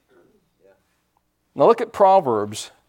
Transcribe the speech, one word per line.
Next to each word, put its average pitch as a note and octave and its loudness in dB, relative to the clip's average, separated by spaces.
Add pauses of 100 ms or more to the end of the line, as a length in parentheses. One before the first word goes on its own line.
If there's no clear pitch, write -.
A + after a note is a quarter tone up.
(1500)
Now C#3 2
look A#3 2
at A3+ -10
Proverbs B2+ 0 (160)